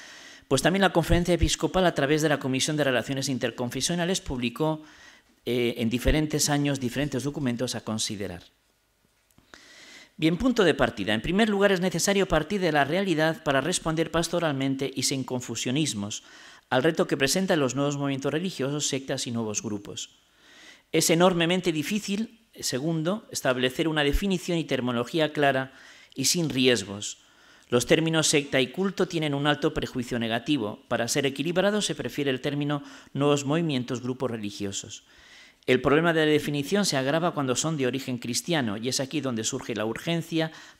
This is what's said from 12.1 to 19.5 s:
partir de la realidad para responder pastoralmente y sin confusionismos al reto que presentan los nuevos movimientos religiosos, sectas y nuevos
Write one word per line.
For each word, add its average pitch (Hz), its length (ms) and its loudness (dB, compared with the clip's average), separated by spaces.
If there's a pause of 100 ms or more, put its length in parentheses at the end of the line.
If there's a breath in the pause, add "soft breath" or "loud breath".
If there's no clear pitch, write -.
partir 160 340 0
de 165 120 2
la 147 120 4
realidad 160 600 0
para 135 160 2
responder 160 500 -2
pastoralmente 139 840 0
y 127 100 -4
sin 135 180 0
confusionismos 123 1040 -4 (460 loud breath)
al 131 120 4
reto 165 240 2
que 185 100 0
presentan 180 440 2
los 127 160 0
nuevos 143 200 0
movimientos 139 360 -2
religiosos, 147 560 -4
sectas 135 380 -4
y 131 40 -6
nuevos 110 320 -4